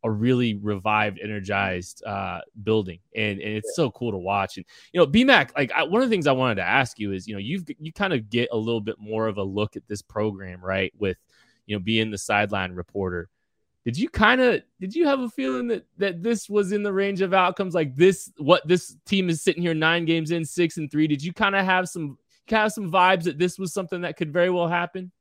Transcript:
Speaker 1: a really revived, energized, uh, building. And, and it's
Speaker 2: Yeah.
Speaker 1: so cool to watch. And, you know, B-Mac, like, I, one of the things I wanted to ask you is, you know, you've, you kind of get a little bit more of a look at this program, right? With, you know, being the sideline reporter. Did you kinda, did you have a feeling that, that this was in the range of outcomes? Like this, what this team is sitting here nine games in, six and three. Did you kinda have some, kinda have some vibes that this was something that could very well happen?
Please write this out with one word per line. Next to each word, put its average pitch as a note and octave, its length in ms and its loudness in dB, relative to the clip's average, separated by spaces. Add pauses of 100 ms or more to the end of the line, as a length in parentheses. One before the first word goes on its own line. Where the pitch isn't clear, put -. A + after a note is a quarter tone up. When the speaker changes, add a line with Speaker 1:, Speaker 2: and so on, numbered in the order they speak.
Speaker 1:
a A#2+ 60 -2
really A#2 440 2
revived, G#2 680 0
energized, G2 840 -4
uh, G2 340 -6 (240)
building. G2+ 360 0 (160)
And, G#2 260 -2
and G#2+ 160 -6
it's G#2+ 200 -8
Speaker 2:
Yeah. E3+ 60 2
Speaker 1:
so C3 80 0
cool A#2 200 -4
to G2 60 -4
watch. F#2+ 380 -2
And, F#2 100 -14 (280)
you F3 60 0
know, E3+ 60 8
B-Mac, G3+ 520 4
like, C#3+ 160 0
I, - 100 2
one F3+ 180 2
of C4 80 0
the A3+ 40 4
things F3 120 2
I D3 60 6
wanted B2+ 240 2
to F#2+ 80 -2
ask A#2+ 360 2
you G#2 120 -4
is, F#2+ 160 -6
you G#2+ 60 -10
know, G2+ 60 -8
you've, D#3 260 -6 (140)
you D#3 120 -14
kind G3 220 -2
of A2 160 -2
get A#2+ 240 0
a A#2 40 0
little A2+ 220 -2
bit G#2+ 180 -6
more A2 300 -4
of G2+ 100 -4
a G2+ 60 -4
look G2+ 320 -4
at - 120 -14
this G#2 140 -8
program, F#2+ 640 -6
right? F#2+ 340 -2
With, F#2+ 200 0 (480)
you G#2 100 -4
know, G2+ 60 -4
being A2 300 0
the G#2 60 -6
sideline G2+ 540 0
reporter. F2+ 580 -6 (540)
Did A#2+ 140 -4
you B3+ 120 -2
kinda, B3 540 2 (160)
did F#3+ 160 -8
you E4+ 100 2
have C#4 140 2
a B3 100 -4
feeling B3+ 380 -4
that, A3+ 180 -4 (120)
that F3 260 -4
this A3+ 260 -2
was G3+ 220 0
in G#3 120 0
the G3+ 100 -2
range G3 280 0
of F#3 120 0
outcomes? F#3 420 2
Like D3 200 0
this, F3+ 420 4
what D3+ 300 4
this F3 280 0 (100)
team F#3+ 240 0
is E3 120 -2
sitting E3 200 0
here E3+ 120 0
nine D#3+ 320 2
games D#3+ 260 0
in, E3+ 140 -2
six E3+ 320 -2
and D3+ 120 -6
three. D#3 180 2
Did D3 160 -2
you F3 100 -6
kinda G3 280 0
have F#3 280 2
some, D3+ 280 -10 (300)
kinda A3 160 2
have G#3+ 80 2
some G3+ 180 -6
vibes F#3 340 6
that D#3 140 -2
this F3 220 -2
was F#3+ 140 -6
something F3+ 280 -6
that F3 140 -6
could D#3+ 160 -6
very F3 180 2
well F3 180 0
happen? F3 540 -4